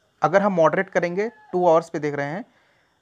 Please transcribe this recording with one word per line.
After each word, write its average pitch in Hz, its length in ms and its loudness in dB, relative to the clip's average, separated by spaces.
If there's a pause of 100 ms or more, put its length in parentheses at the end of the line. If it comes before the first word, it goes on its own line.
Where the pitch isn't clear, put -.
(220)
अगर 165 200 2
हम 202 120 0
मॉडरेट 170 360 2
करेंगे, 180 400 -4
टू 180 380 -4
आवर्स 165 220 4
पे 160 100 -8
देख 147 140 -4
रहे 143 120 -6
हैं, 160 200 -10 (560)